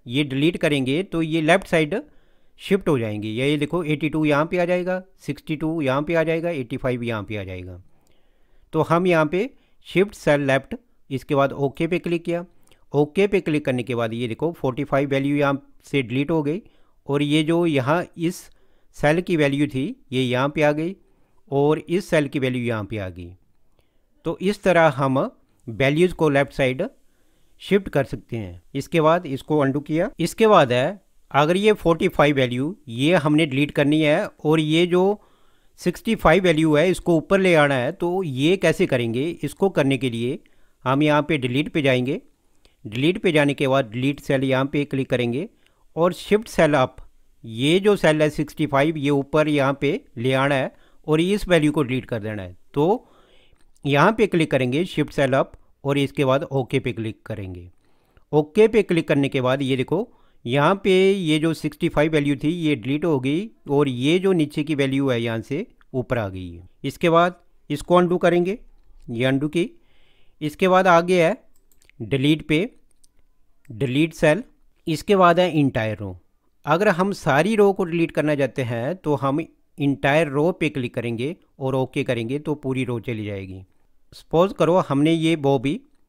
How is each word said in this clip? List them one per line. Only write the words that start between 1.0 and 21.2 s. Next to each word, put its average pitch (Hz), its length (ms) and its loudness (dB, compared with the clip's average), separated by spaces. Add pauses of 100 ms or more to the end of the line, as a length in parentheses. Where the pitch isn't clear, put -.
तो 165 160 -4
ये 160 200 -2
लेफ्ट 170 260 2
साइड 160 280 0 (680)
शिफ्ट 190 280 -2
हो 143 100 2
जाएंगे। 107 300 -6
ये 131 280 -2
देखो 156 280 -2
एटी 151 240 -2
टू 156 160 -2
यहाँ 147 200 2
पे 175 120 -4
आ 175 80 0
जाएगा, 180 360 -2 (160)
सिक्सटी - 380 -8
टू 156 260 -4
यहाँ 135 200 0
पे 160 140 -2
आ 160 80 2
जाएगा, 165 280 -2
एटी 135 260 -6
फ़ाइव 127 260 -4
यहाँ 113 200 -4
पे 104 140 -10
आ 98 60 -8
जाएगा। 90 380 -12 (920)
तो 156 100 2
हम 175 240 2
यहाँ 160 200 4
पे 185 220 -4 (380)
शिफ्ट 202 280 0
सेल 147 280 0
लेफ्ट, 135 320 -2 (340)
इसके 139 260 -4
बाद 139 180 2
ओके 143 340 -2
पे 175 120 -2
क्लिक 170 260 -4
किया। 170 200 -4 (480)
ओके 147 340 2
पे 202 140 0
क्लिक 147 240 -2
करने 127 180 -2
के 117 120 -6
बाद 113 180 -2
ये 120 140 -6
देखो 147 260 -4
फ़ोर्टी 135 320 -4
फ़ाइव 139 240 0
वैल्यू 139 280 0
यहाँ 139 240 0 (220)
से 143 200 -2
डिलीट 131 280 -2
हो 160 120 0
गई 160 180 -4 (460)
और 143 140 0
ये 147 220 2
जो 170 240 0
यहाँ 147 360 0 (160)
इस 170 300 -6 (480)
सेल 156 240 2
की 180 160 -2
वैल्यू 143 300 2
थी 131 160 -4 (280)
ये 131 120 0
यहाँ 127 260 0
पे 156 120 -4
आ 147 120 4
गई 165 220 -6 (560)